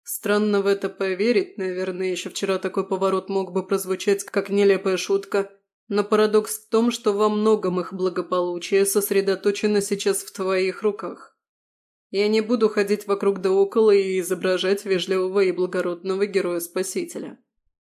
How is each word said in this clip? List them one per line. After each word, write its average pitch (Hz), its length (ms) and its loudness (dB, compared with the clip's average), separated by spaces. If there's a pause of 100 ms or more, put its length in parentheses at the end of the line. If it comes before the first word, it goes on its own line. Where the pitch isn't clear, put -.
Странно 208 560 0
в 196 60 -2
это 196 240 0
поверить, 190 680 0
наверное, 185 540 -4
ещё 180 180 -6
вчера 190 300 -2
такой 185 280 -4
поворот 190 420 -2
мог 190 240 -4
бы 180 140 -4
прозвучать 190 580 -2
как 196 260 -4
нелепая 196 480 4
шутка, 196 520 -2 (380)
но 202 160 0
парадокс 214 540 2
в - 100 -20
том, 233 220 4
что 214 220 0
во 208 160 2
многом 208 520 2
их 175 120 -8
благополучие 180 920 0
сосредоточено 202 920 0
сейчас 202 420 -2
в - 100 -16
твоих 190 500 -2
руках. - 540 -6 (760)
Я 202 180 0
не 220 120 4
буду 220 280 2
ходить 208 380 0
вокруг 196 340 0
да 185 100 0
около 196 400 4
и 190 300 2
изображать 185 640 0
вежливого 185 560 0
и 185 120 2
благородного 180 760 -2
героя-спасителя. 175 1120 -4 (460)